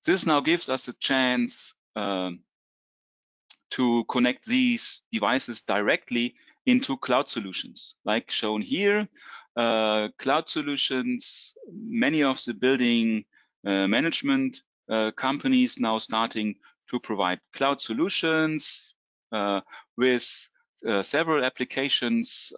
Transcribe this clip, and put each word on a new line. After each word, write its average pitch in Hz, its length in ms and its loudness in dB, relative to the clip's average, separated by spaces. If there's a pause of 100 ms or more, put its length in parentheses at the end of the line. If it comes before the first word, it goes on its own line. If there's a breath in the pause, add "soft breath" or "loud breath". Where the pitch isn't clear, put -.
This 175 220 2
now 151 140 4
gives 160 280 0
us 131 200 -2
a 123 60 -10
chance, 127 800 0 (200)
um, 92 460 -4 (1300)
to 120 340 2
connect 123 420 0
these 123 640 0
devices 113 520 -2
directly 117 720 0 (300 soft breath)
into 127 320 2
cloud 127 320 0
solutions, - 760 -8
like 110 260 -2
shown 107 320 -2
here. 202 460 0 (480 loud breath)
Uh, 110 520 2 (100)
cloud 147 320 0
solutions, 131 1040 -2 (180)
many 131 520 0
of 131 200 0
the 120 100 -4
building, 117 720 2 (400 soft breath)
uh, 98 220 2
management, 135 760 0 (280)
uh, 110 220 0
companies 131 680 2
now 113 200 0
starting 110 580 -2 (340 soft breath)
to 123 80 -2
provide 95 420 0 (120)
cloud 139 280 0
solutions, 156 1120 -2 (380)
uh, 101 280 0 (360 loud breath)
with, 123 540 0 (360)
uh, 101 160 2
several 151 420 0
applications 127 1120 0